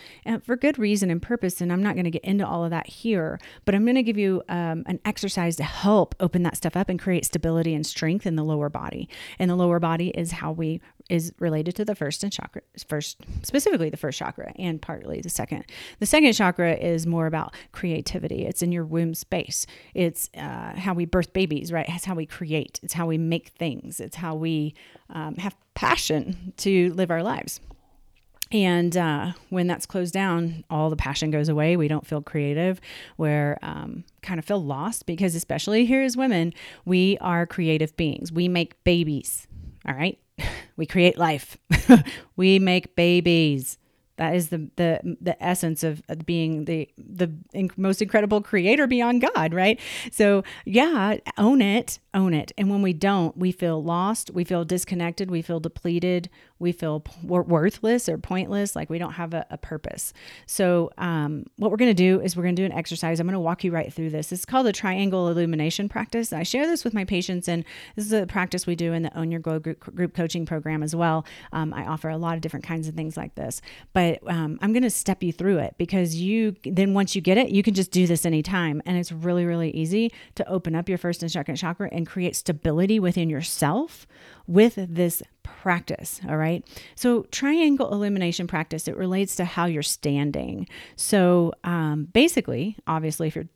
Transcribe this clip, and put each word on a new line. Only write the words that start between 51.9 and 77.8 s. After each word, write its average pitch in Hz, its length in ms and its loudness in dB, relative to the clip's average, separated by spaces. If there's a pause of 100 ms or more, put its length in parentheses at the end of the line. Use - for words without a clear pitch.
own 190 180 4
it. 151 240 -2
And 196 140 0
when 202 120 0
we 190 100 2
don't, 180 440 0
we 185 140 0
feel 165 320 -2
lost, 175 500 -2
we 175 120 -2
feel 170 200 -2
disconnected, 175 640 -4
we 170 120 -2
feel 170 180 -4
depleted, 175 680 -2 (280)
we 175 140 0
feel 156 280 -4
p-, - 120 -14 (100)
wor-, 175 200 2
worthless 208 640 2
or 160 100 -2
pointless, 196 560 -4
like 160 160 -6
we 165 80 -4
don't 170 140 -6
have 170 220 -8
a, 160 160 -6
a 156 80 -10
purpose. - 540 -10 (340)
So, 175 520 2
um, 151 460 -2 (120)
what 202 140 0
we're 214 60 2
gonna 233 180 6
do 185 260 6
is 175 160 -4
we're 175 60 -2
gonna 180 140 0
do 190 80 0
an 190 80 -2
exercise. 165 480 -2
I'm 170 60 -2
gonna 190 140 -2
walk 170 240 -2
you 185 60 0
right 165 220 -4
through 160 180 -6
this. 156 220 -6
It's 180 120 -6
called 262 220 2
the 214 60 4
triangle 190 560 0
illumination 165 600 0
practice. 226 440 -4
I 160 100 -4
share 269 240 0
this 339 180 0
with 233 100 -2
my 202 100 -2
patients, 180 440 -2
and 170 160 -2 (320)
this 214 80 -4
is 208 80 -4
a 208 140 2
practice 180 400 -2
we 175 80 0
do 165 180 0
in 165 100 0
the 160 140 -4
Own 165 140 -2
Your 165 100 -4
Glow 160 180 -2
group, 160 220 -6 (140)
group 175 200 -2
coaching 165 320 -2
program 156 360 -4
as 156 120 -2
well. 165 300 2 (280)
Um, 156 200 -2
I - 140 -8
offer 160 220 -6
a 156 100 -4
lot 165 160 -2
of 165 60 -4
different 156 240 -6
kinds 165 240 -4
of 156 60 -8
things 160 220 -6
like - 180 -10
this, 135 260 -8 (320)
but, 175 340 2
um, 160 340 -2
I'm 208 120 2
gonna 247 180 4
step - 320 -2
you 175 100 0
through 185 260 2
it 120 200 -4
because 170 380 0
you, 208 480 0
then 190 300 2
once 196 200 2
you 196 60 -2
get 180 180 4
it, 262 120 4
you 196 120 6
can 208 120 2
just 185 160 2